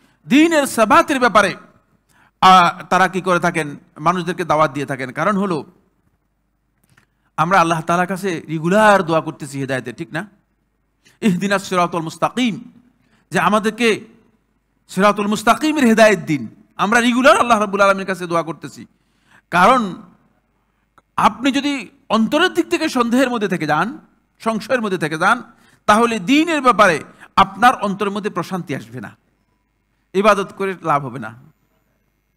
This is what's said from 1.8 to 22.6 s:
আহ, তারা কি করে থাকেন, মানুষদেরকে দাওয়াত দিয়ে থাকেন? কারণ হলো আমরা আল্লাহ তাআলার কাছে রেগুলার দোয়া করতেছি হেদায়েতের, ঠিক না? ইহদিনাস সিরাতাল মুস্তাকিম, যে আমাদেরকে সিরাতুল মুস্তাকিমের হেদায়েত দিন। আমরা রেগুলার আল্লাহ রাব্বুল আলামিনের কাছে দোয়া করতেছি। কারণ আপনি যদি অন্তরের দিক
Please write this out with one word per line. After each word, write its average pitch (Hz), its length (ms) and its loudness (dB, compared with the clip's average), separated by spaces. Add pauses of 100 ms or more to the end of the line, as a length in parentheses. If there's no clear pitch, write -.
আহ, 180 480 6
তারা 180 180 2
কি 185 140 -6
করে 185 180 0
থাকেন, 156 360 -2 (240)
মানুষদেরকে 175 460 -2
দাওয়াত 151 260 2
দিয়ে 139 140 -6
থাকেন? 127 260 -8
কারণ 185 260 -2
হলো 175 280 -4 (1700)
আমরা 170 240 2
আল্লাহ 165 200 0
তাআলার 175 260 -2
কাছে 180 420 -6
রেগুলার 190 540 2
দোয়া 160 180 0
করতেছি 139 380 -12
হেদায়েতের, 131 360 -6
ঠিক 117 180 -14
না? 180 160 -10 (920)
ইহদিনাস 196 480 -2
সিরাতাল 175 320 -2
মুস্তাকিম, 165 680 -4 (600)
যে 170 80 -2
আমাদেরকে 214 680 0 (800)
সিরাতুল 202 400 0
মুস্তাকিমের 269 560 0
হেদায়েত 220 360 4
দিন। 143 280 -6 (280)
আমরা 208 240 0
রেগুলার 247 400 4
আল্লাহ 233 200 2
রাব্বুল 202 220 -2
আলামিনের 190 260 2
কাছে 180 200 -6
দোয়া 165 160 -2
করতেছি। 147 420 -14 (680)
কারণ 196 500 2 (1160)
আপনি 214 340 0
যদি 269 380 -6 (200)
অন্তরের 294 440 0
দিক 339 160 -2